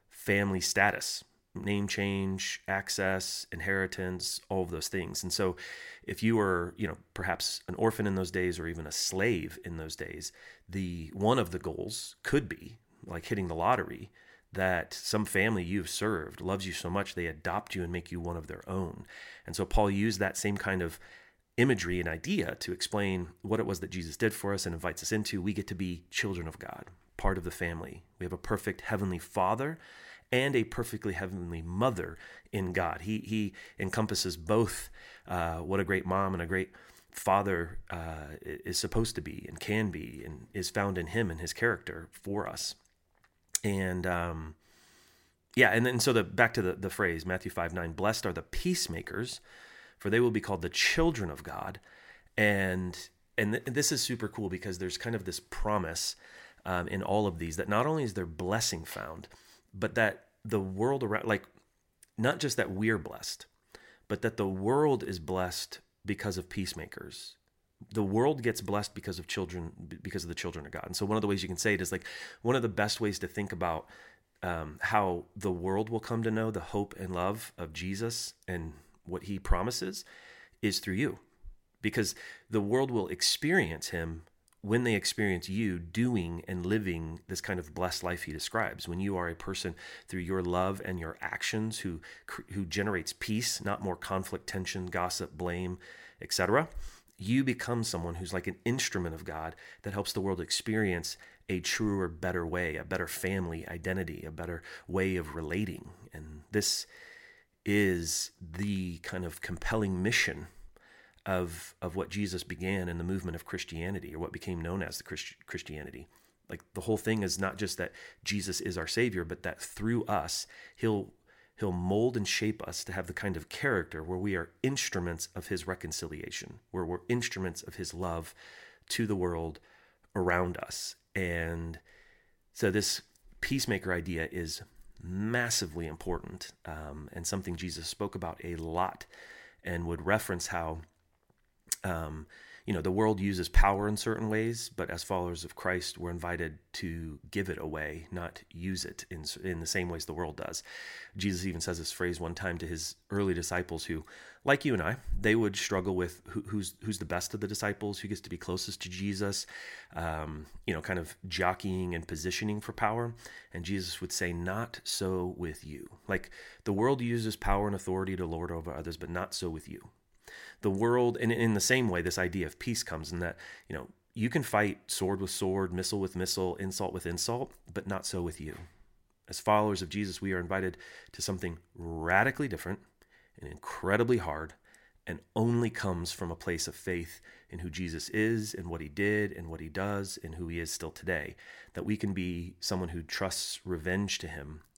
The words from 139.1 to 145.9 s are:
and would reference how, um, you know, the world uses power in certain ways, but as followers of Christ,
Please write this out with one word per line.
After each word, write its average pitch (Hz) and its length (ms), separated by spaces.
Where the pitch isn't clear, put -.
and 85 220
would 80 200
reference 98 420
how, 80 300
um, 78 420
you 104 60
know, 82 80
the 92 80
world 107 280
uses 92 300
power 101 400
in 107 80
certain 110 320
ways, 113 480
but 87 140
as 85 120
followers 87 400
of 87 140
Christ, 90 400